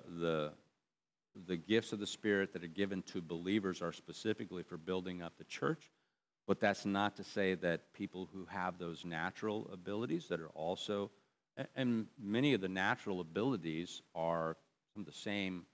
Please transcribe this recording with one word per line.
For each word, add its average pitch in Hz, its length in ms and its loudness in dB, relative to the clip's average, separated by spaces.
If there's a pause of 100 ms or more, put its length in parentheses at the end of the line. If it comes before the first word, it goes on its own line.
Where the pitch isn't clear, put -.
(200)
the, 80 320 2 (960)
the 92 100 0
gifts 104 380 4
of 107 60 -2
the 101 80 -2
Spirit 98 460 4
that 87 100 -6
are 87 40 -6
given 95 360 0
to - 180 -6
believers 90 600 0
are 85 120 -2
specifically 92 720 -4
for 87 140 -10
building 90 440 -2
up 85 160 -10
the - 80 -16
church, - 460 -2 (560)
but 98 120 4
that's 101 260 4
not 101 320 4
to 101 60 -8
say 95 320 4
that 85 380 0
people 92 400 -6
who 95 120 -8
have 90 320 -2
those 85 280 -6
natural 95 680 -2
abilities 104 560 -4
that 85 120 0
are 80 100 -8
also, 98 640 -2 (460)
a-, 131 180 -4
and 120 320 0 (120)
many 117 340 4
of 104 80 2
the 92 60 -2
natural 95 520 0
abilities 85 840 -2 (140)
are 82 420 0 (360)
some 104 80 -10
of 92 40 -8
the 78 140 -14
same 95 540 -2